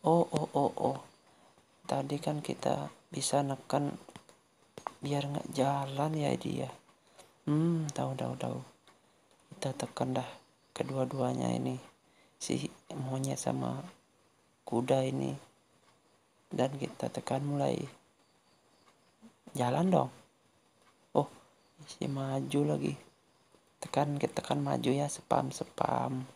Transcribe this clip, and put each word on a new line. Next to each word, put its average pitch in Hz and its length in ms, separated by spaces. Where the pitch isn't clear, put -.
Oh, 170 240
oh, 165 240
oh, - 240
oh. 135 240
Tadi 139 320
kan 151 240
kita 143 480
bisa 143 360
neken 139 480
biar 143 300
nggak - 240
jalan 139 640
ya 139 160
dia. 131 340
Hmm, 160 480
tahu, 131 240
tahu, 127 200
tahu. 123 200
Kita - 200
tekan 127 440
dah 127 120
kedua-duanya 131 760
ini. 127 260
Si 127 320
monyet 135 440
sama 127 440
kuda 127 400
ini. 135 280
Dan 135 280
kita 139 320
tekan 135 360
mulai. 143 300
Jalan 139 400
dong. 135 200
Oh, 143 140
si - 160
maju 135 580
lagi. 143 300
Tekan, 143 380
kita - 200
tekan 143 220
maju 131 320
ya, 143 160
spam, 135 400
spam. 127 720